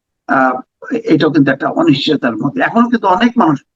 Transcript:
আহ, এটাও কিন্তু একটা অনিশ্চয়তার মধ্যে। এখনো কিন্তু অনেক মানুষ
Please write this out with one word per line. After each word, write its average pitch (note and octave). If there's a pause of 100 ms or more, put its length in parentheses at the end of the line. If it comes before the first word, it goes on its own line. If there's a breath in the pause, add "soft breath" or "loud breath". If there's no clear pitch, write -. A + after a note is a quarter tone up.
(260)
আহ, - (340)
এটাও D#3+
কিন্তু C#3+
একটা C3+
অনিশ্চয়তার C3+
মধ্যে। C3+
এখনো A#3
কিন্তু A3+
অনেক G#3
মানুষ E3 (120)